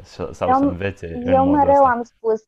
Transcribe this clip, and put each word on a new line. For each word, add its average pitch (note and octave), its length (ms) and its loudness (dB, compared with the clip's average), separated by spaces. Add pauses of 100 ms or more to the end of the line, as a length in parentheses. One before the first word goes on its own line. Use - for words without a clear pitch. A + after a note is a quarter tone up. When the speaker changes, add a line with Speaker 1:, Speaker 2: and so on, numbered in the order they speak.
Speaker 1:
sau, - 280 -10
sau - 180 -4
Speaker 2:
Eu, B3+ 80 2
Speaker 1:
să C4+ 60 0
învețe G2 500 -6
în B3 140 -8
Speaker 2:
eu C4 180 2
Speaker 1:
modul C#4+ 140 2
Speaker 2:
mereu C#4 220 4
Speaker 1:
ăsta. C4+ 100 4
Speaker 2:
am A#3+ 120 -4
spus A3 440 -4